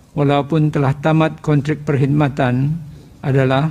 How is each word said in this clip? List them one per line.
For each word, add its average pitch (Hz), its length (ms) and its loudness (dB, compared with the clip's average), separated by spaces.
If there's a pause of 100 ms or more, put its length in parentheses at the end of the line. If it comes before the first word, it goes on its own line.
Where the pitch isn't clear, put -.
(180)
walaupun 143 560 0
telah 143 240 0
tamat 156 480 0
kontrak 147 400 -2
perkhidmatan 139 880 0 (480)
adalah 135 500 2